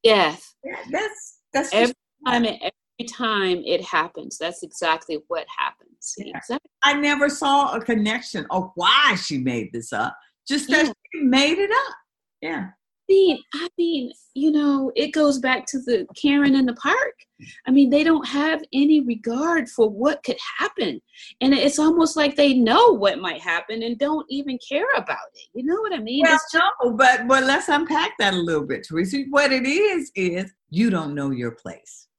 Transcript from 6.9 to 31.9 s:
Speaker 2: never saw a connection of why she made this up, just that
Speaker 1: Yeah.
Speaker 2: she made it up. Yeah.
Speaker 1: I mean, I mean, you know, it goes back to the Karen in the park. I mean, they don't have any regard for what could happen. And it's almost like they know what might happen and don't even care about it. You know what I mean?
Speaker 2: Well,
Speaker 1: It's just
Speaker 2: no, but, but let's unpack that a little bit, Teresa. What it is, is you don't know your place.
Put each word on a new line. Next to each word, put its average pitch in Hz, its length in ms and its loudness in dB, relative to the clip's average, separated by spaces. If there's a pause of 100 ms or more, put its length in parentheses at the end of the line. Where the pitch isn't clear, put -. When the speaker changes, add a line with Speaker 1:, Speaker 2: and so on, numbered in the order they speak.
Speaker 2:
never 285 340 0
saw 285 480 0
a 220 40 -4
connection 214 680 -4
of 185 240 -4
why 226 480 4
she 139 160 -6
made 120 340 -4
this 113 200 -10
up, 110 240 -4 (320)
just 285 220 -2
that 302 160 4
Speaker 1:
Yeah. 226 60 -4 (220)
Speaker 2:
she 320 60 -8
made 277 380 2
it 403 120 0
up. 523 240 0 (460)
Yeah. 190 280 -8 (420)
Speaker 1:
I - 40 8
mean, 370 240 6 (160)
I 330 220 -8
mean, 330 360 -2 (220)
you 294 180 2
know, 285 440 0
it 294 120 0
goes 294 300 2
back 254 280 -2
to 269 140 -6
the 240 260 -2 (100)
Karen 285 380 2
in 269 100 4
the 240 100 0
park. 403 400 -2 (520)
I 254 40 -4
mean, 269 200 6
they 302 140 4
don't 311 220 4
have 302 360 -2 (100)
any 294 300 4
regard 240 680 -2
for 220 220 2
what 247 320 -2
could - 160 -6 (200)
happen. 302 420 -4 (400)
And 262 120 4
it's 277 260 2
almost 320 380 4
like 294 200 -2
they 285 180 4
know 277 380 6
what 196 260 0
might 175 240 -6
happen 180 400 -6
and 233 160 -6
don't 302 320 -2
even 269 360 -8
care 349 300 -2
about 175 220 -6 (160)
it. - 180 -20
You 247 120 -10
know 359 160 -2
what 415 120 -4
I 311 60 -6
mean? 240 260 -2
Speaker 2:
Well, 320 120 6
Speaker 1:
It's 311 160 -4
just 330 120 2 (200)
Speaker 2:
no, 240 80 2
but, 254 360 4
but 262 140 4
let's 277 260 0
unpack 320 500 0
that 196 160 2
a 185 40 0
little 165 260 -2
bit, 131 240 -8
Teresa. 190 400 -4
What 285 240 2
it 254 140 0
is, 349 480 0
is 185 380 -4 (180)
you 208 180 2
don't 160 260 -2
know 139 180 -4
your 120 180 -4
place. - 560 -18 (120)